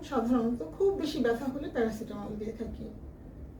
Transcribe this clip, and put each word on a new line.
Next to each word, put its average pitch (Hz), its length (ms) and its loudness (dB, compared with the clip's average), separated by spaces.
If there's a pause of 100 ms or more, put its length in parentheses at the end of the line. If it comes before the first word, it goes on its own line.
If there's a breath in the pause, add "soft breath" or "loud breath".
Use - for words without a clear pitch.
সাধারণত 240 580 4 (160)
খুব 392 160 6
বেশি - 240 0
ব্যথা 240 260 4
হলে 277 240 -2
প্যারাসিটামল 208 720 0
দিয়ে 214 140 -2
থাকি। 220 320 -6 (760)